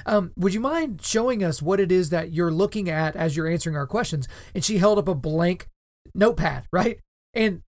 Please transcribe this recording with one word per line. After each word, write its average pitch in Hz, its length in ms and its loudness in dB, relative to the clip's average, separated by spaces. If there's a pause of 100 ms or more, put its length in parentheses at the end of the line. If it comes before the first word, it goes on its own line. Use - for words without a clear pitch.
Um, 202 300 0
would 180 180 0
you 214 60 -2
mind 277 420 -2
showing 226 400 0
us 160 200 0
what 190 180 2
it 190 100 2
is 180 200 4
that 165 240 -2
you're 170 180 2
looking 196 380 0
at 156 260 -2
as 160 220 -2
you're 160 100 0
answering 160 300 -2
our 139 100 -4
questions?" 170 400 -2 (260)
And 190 80 -4
she 208 180 0
held 208 180 6
up 180 100 0
a 175 80 2
blank 165 540 -2 (440)
notepad, 190 600 0
right? 196 260 0 (360)
And 214 320 0